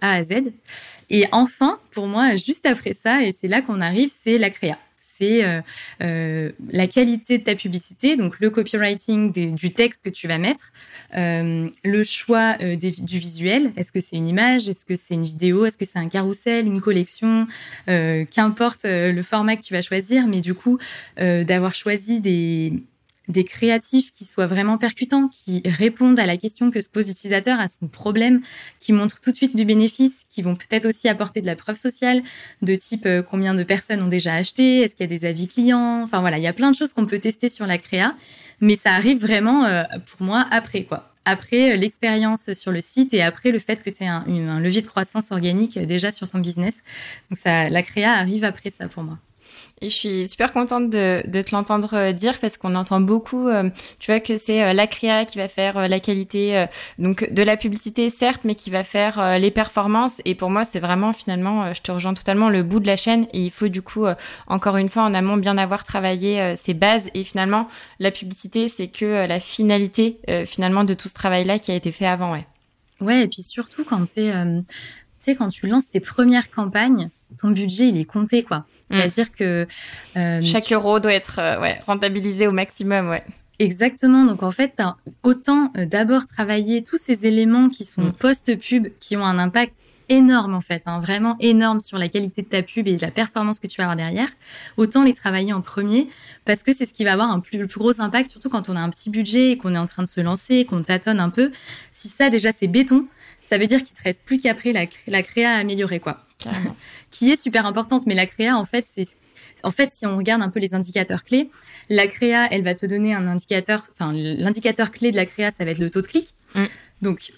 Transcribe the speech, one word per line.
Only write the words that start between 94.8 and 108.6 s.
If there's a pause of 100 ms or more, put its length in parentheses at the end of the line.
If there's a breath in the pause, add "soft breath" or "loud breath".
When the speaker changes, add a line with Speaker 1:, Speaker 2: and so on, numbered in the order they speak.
Speaker 1:
les
travailler
en
premier, (360 loud breath)
parce
que
c'est
ce
qui
va
avoir
un
plus,
le
plus
gros
impact,
surtout
quand
on
a
un
petit
budget
et
qu'on
est
en
train
de
se
lancer
et
qu'on
tâtonne
un
peu. (400 loud breath)
Si
ça,
déjà,
c'est
béton, (340 soft breath)
ça
veut
dire
qu'il
te
reste
plus
qu'après
la
cr-,
la
créa
à
améliorer,
quoi. (140)
Speaker 2:
Carrément. (180)
Speaker 1:
<laughs>
Qui
est
super
importante,
mais
la
créa,
en